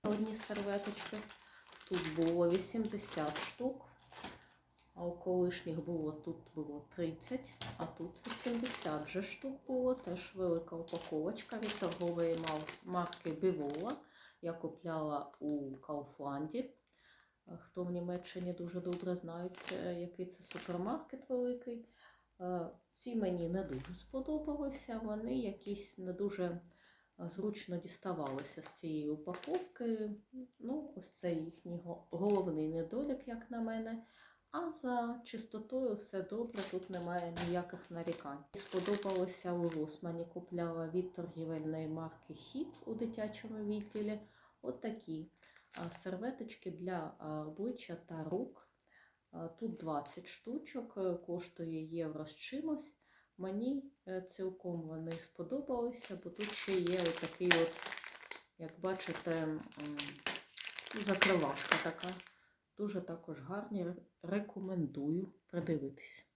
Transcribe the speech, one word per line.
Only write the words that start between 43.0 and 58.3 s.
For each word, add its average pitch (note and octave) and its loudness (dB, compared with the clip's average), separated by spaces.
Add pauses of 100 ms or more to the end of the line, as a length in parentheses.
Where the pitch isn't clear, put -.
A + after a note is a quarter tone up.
відділі. G#3 0 (420)
От - -2
такі, E3+ -4 (480)
а, E3+ -2
серветочки G3+ -4
для, E3+ -2
а, D#3 -2
обличчя E3+ -4 (100)
та D#3+ -4
рук. F#3 -2 (600)
А, E3 -6
тут F3 -2
двадцять D#3+ -2
штучок, - -6
е, F#3 4
коштує E3+ -4
євро D#3 -2
з - -12
чимось. D4+ -2 (460)
Мені, A3 2 (240)
е, F#3 0
цілком F#3 -2
вони D#3+ -2
сподобалися, A#3+ -2
бо F3 -6
тут G#3 -2
ще - 0
є F3+ 6
отакий E3+ 6 (100)
от, E3 2 (840)